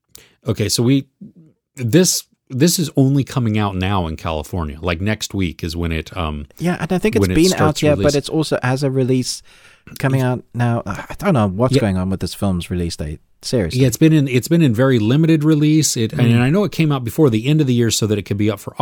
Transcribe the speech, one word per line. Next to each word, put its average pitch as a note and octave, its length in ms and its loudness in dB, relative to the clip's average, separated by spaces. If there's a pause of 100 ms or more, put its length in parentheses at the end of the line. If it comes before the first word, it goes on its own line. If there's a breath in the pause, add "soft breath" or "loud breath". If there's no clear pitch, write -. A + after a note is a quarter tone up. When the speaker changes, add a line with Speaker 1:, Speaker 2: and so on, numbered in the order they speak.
(460 loud breath)
Speaker 1:
okay, G#2 240 -2
so - 120 0
we, C3+ 240 2 (680)
this, C3 480 0 (240)
this D3 300 2
is D3+ 180 -2
only C3+ 280 4
coming A2 340 -2
out G2+ 180 -2
now F#2 300 0
in E2 100 -6
California. D#2 640 -6
Like, E2+ 220 -4
next G#2+ 320 -4
week F#2 300 -4
is E2+ 120 -6
when E2+ 160 -4
it, D#2+ 240 -6
um, D2+ 300 -6 (120)
Speaker 2:
Yeah, F3 220 -2
and E3+ 120 -6
I F3+ 60 0
think G#3+ 180 0
it's G3+ 40 2
Speaker 1:
when F#3+ 100 2
it F2+ 40 0
Speaker 2:
been F3+ 180 4
out - 40 -2
Speaker 1:
starts - 240 0
Speaker 2:
here, D3+ 120 2
Speaker 1:
release. C#3+ 140 0
Speaker 2:
but C#3+ 80 2
it's C#3+ 160 -2
also D#3 320 -2
as C3+ 200 -2
a C#3 80 0
release C3 520 -2 (560 soft breath)
coming C3+ 220 0
Speaker 1:
It's B2+ 60 0
Speaker 2:
out B2+ 180 -2 (100)
now. A#2+ 320 0
I - 320 -10
don't G3+ 160 2
know G#2+ 140 2
what's B2 260 0
Speaker 1:
Yeah. C3 80 2
Speaker 2:
going F#2+ 160 0
on F#2 100 -2
with F#2+ 120 -4
this F#2 120 -6
film's F#2 380 -4
release F2 260 -4
date. D2+ 240 -10 (200)
Seriously. A#2+ 420 -2
Speaker 1:
Yeah, C3 40 4
it's A#2+ 100 -2
been D#3+ 160 4
in, D3 140 4
it's B2 220 -2
been E3+ 140 4
in B2+ 120 4
very B2+ 240 2
limited D3 460 2
release. D3+ 520 2
It, A2+ 160 -2
and, - 100 2
Speaker 2:
Mm. A#2 120 4
Speaker 1:
and A#2+ 80 4
I C3 80 2
know G3+ 140 2
it F#3+ 80 -4
came D#3+ 180 0
out C3 140 -2
before C3+ 260 2
the A2 160 0
end D#3 140 4
of C#3 80 2
the B2+ 60 2
year A#2+ 180 2
so - 160 -2
that G#2+ 100 2
it G2 40 -4
could G2+ 140 -4
be G#2+ 140 0
up G2+ 80 -4
for - 240 -14